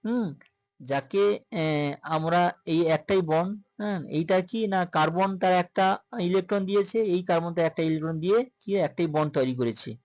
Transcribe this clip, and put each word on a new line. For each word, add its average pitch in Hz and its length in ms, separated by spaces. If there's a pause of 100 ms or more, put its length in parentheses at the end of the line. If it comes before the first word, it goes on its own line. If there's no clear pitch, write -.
হুম, 226 240 (540)
যাকে, 139 440 (360)
আহ, 147 320 (100)
আমরা 160 380 (260)
এই 165 200
একটাই 160 360
বন্ড, 165 280 (280)
হ্যাঁ, 208 200 (100)
এইটা 170 340
কি 226 240
না 190 200
কার্বন 165 520
তার 185 240
একটা 190 240 (420)
ইলেকট্রন 190 380
দিয়েছে, 196 320 (160)
এই 180 80
কার্বন 170 300
তার 165 180
একটা 165 120
ইলেকট্রন 160 380
দিয়ে 196 180 (200)
কি - 120 (160)
একটাই 165 280
বন্ড 151 200
তৈরি 131 200
করেছে। 120 360 (140)